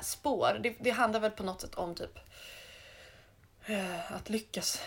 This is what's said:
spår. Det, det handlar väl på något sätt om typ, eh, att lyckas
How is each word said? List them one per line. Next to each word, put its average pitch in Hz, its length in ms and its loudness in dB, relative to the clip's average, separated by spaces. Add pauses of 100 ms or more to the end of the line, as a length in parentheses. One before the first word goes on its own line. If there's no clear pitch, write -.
spår. 208 600 2
Det, 226 180 2
det 247 100 4
handlar 220 300 4
väl 214 100 4
på 214 120 -8
något 190 180 -2
sätt - 140 -10
om 175 200 -2
typ, - 240 -10 (1500)
eh, 185 460 -4
att 190 180 -8
lyckas - 560 -2